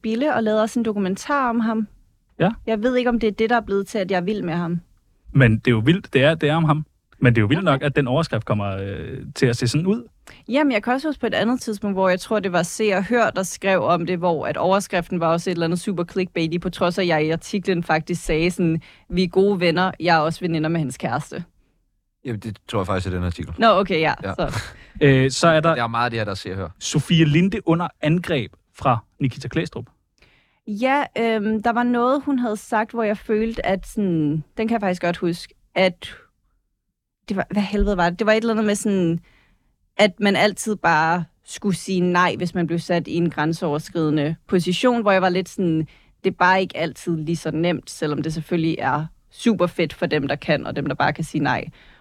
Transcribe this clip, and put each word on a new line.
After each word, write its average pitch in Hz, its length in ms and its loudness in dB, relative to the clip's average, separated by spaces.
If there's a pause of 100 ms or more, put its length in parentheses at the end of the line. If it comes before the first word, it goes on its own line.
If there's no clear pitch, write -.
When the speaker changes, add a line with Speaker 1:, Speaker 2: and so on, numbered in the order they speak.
Speaker 1:
Bille 233 320 0
og 233 80 0
lavet 214 180 2
også 220 200 0
en 220 40 0
dokumentar 214 680 -2
om 233 100 0
ham. 220 280 0 (500)
Speaker 2:
Ja. 175 120 2 (160)
Speaker 1:
Jeg 220 160 0
ved 247 140 2
ikke, 247 140 2
om 233 100 2
det 226 60 2
er 214 60 2
det, 220 180 0
der 240 60 4
er 226 40 2
blevet 196 260 -2
til, 226 120 -6
at 185 120 -2
jeg 190 60 2
er 180 40 0
vild 196 220 -2
med 165 120 -4
ham. 170 260 -2 (520)
Speaker 2:
Men 123 260 6
det - 80 -6
er 127 40 4
jo 113 80 4
vildt. 160 340 2
Det 131 120 4
er, 160 100 4
det 156 140 0
er 151 80 2
om 170 80 2
ham. 151 220 0 (320)
Men 120 160 6
det 117 40 0
er 110 40 6
jo 104 40 2
vildt 156 220 0
Speaker 1:
Okay. 143 40 6
Speaker 2:
nok, 135 100 0
at 147 140 0
den 135 120 2
overskrift 127 360 0
kommer, 101 360 -2
øh, - 380 -8 (160)
til 135 120 2
at 120 100 2
se 120 120 0
sådan 156 180 0
ud. 226 220 0 (400)
Speaker 1:
Jamen, 277 240 2
jeg 214 100 0
kan 247 100 0
også 269 160 -2
huske 285 120 -6
på 240 60 -2
et 196 80 -2
andet 240 260 0
tidspunkt, 202 360 -4
hvor 190 120 2
jeg 185 120 2
tror, 214 200 -2
det 190 120 -4
var 175 100 2
Se 214 320 -2
og 190 100 0
Hør, 226 260 2
der 180 120 -2
skrev 190 420 0
om 165 220 2
det, 180 120 -2
hvor 170 280 -2
at - 100 -4
overskriften 185 640 0
var 165 80 0
også 170 220 0
et - 20 0
eller 170 140 -2
andet 170 140 -2
super 175 240 -4
clickbaity, 175 540 -2
på 180 120 -6
trods 175 280 -2
af, 190 40 2
at 180 60 0
jeg 156 180 2
i 156 40 0
artiklen 175 520 -2
faktisk 165 420 -2
sagde 170 260 0
sådan, 165 320 0 (260)
"Vi 180 160 0
er 170 40 0
gode 196 320 2
venner, 180 400 2
jeg 170 160 4
er 160 40 4
også 160 200 0
veninder 160 280 0
med 165 120 0
hans 127 160 -4
kæreste." 143 480 -6 (800)
Speaker 3:
Jamen, 117 160 -6
det 110 180 -10 (100)
tror 104 120 -2
jeg 90 60 -2
faktisk 92 200 -2
er 90 100 -4
den 90 80 -2
artikel. 87 340 -6
Speaker 1:
Nå, 226 80 4
okay, 190 340 2
ja. 156 220 0
Speaker 3:
Ja. - 120 -6
Speaker 1:
Så. - 260 -4 (400)
Speaker 2:
Øh, 135 300 6
så 170 180 2
er 156 120 6
der 165 140 2
Speaker 3:
Der 127 80 -2
er 117 40 0
meget 117 180 0
af 120 60 0
det 113 100 -4
her, 107 40 -2
der 98 100 -4
ser 95 160 -8
og 95 60 -6
hør. 90 120 -6 (100)
Speaker 2:
Sofie 160 460 2
Linde 180 440 2
under 165 200 2 (120)
angreb 156 520 -2 (220)
fra 123 240 -2 (220)
Nikita 131 280 -4
Klæstrup. 160 360 -6 (840)
Speaker 1:
Ja, 262 380 0 (140)
øhm, 220 440 0
der 233 100 0
var 233 100 0
noget, 240 420 2
hun 277 140 0
havde 226 180 -2
sagt, 220 360 -2
hvor 226 100 -2
jeg 202 160 0
følte, 226 480 -2
at 190 200 -2
sådan, 160 580 0 (120)
den 226 120 -2
kan - 20 0
jeg 233 100 0
faktisk 185 220 -2
godt 175 140 0
huske, - 380 -4 (200)
at 185 400 0 (1120)
det 202 80 -4
var, - 140 -2
hvad 208 120 0
helvede 202 340 0
var 175 140 4
det? 175 80 -6
Det 214 80 -2
var 214 60 6
et 220 40 4
eller 226 180 0
andet 214 120 0
med 208 80 2
sådan, 180 460 0 (760)
at 202 240 2
man 196 160 2
altid 208 400 0
bare 165 480 2 (200)
skulle 190 320 -4
sige 190 240 -2
nej, 180 360 2
hvis 170 180 -4
man 170 120 0
blev 165 120 -2
sat 170 300 -2
i - 60 -6
en 170 160 0
grænseoverskridende 156 1080 -2 (120)
position, 208 540 2
hvor 196 100 4
jeg 185 100 4
var 190 60 4
lidt 180 200 -2
sådan, 170 300 0 (460)
det 190 60 0
er - 80 -6
bare 190 220 4
ikke 185 160 -4
altid 165 400 -4
lige 156 200 -2
så 156 140 -6
nemt, 165 400 -2
selvom 151 320 -4
det 156 120 -4
selvfølgelig 165 440 -2
er 147 280 -2 (240)
super 180 360 2
fedt 170 280 -2
for 170 120 -4
dem, 147 220 0
der 147 80 -2
kan, - 300 -2
og - 100 -6
dem, 143 100 -4
der 139 80 -2
bare - 180 0
kan 156 120 -6
sige 156 180 -4
nej. 131 220 -2 (360)